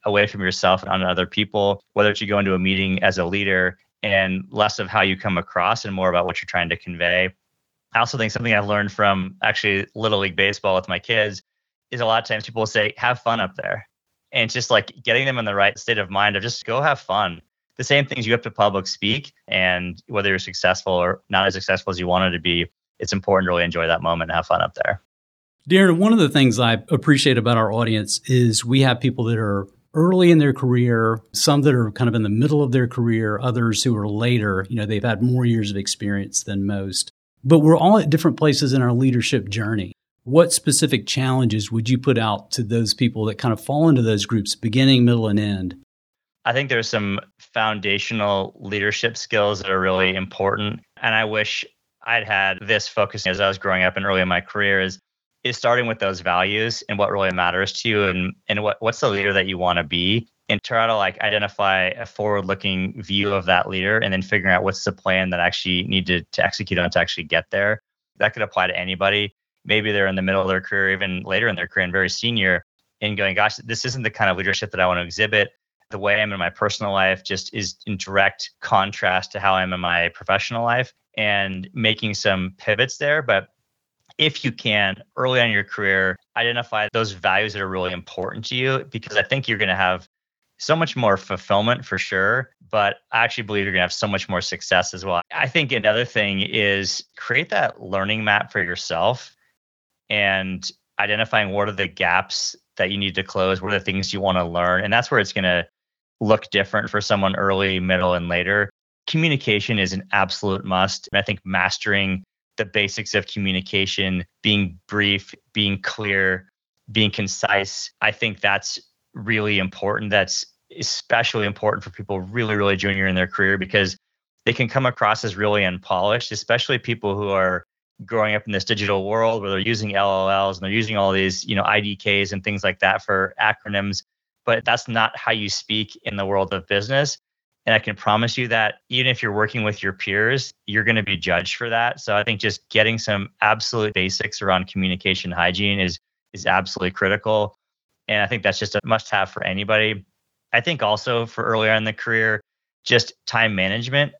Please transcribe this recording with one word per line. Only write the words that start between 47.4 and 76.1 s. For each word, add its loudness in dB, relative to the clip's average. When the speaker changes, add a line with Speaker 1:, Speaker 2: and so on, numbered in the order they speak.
Speaker 1:
leadership -2
skills 0
that -4
are 2
really 2
important. -4
And 0
I 2
wish -2
I'd -2
had 0
this 0
focus -2
as 0
I 4
was 0
growing 0
up 2
and -4
early 2
in 2
my 2
career 0
is, -4
is -2
starting 2
with -4
those -2
values 0
and -2
what 2
really 0
matters 0
to -4
you 2
and, 0
and -2
what, 0
what's -2
the 2
leader 0
that -2
you -6
wanna 0
be, -2
and 0
try 0
to, 2
like, -2
identify 0
a -10
forward-looking -4
view 0
of -2
that 2
leader 0
and 0
then -2
figuring 0
out 4
what's -2
the 0
plan 0
that -4
actually 0
need -2
to, 0
to 0
execute -2
on 0
to 2
actually -2
get -2
there. -2
That 0
could -6
apply -2
to -4
anybody, -2
maybe 0
they're 2
in -2
the -2
middle 2
of 0
their 0
career, -2
even -4
later -2
in -2
their -6
career -2
and -6
very 0
senior, -2
and -2
going, -2
"Gosh, 0
this -8
isn't -6
the -2
kind 0
of 0
leadership -2
that -6
I 4
want 2
to -2
exhibit." 0
The -10
way 2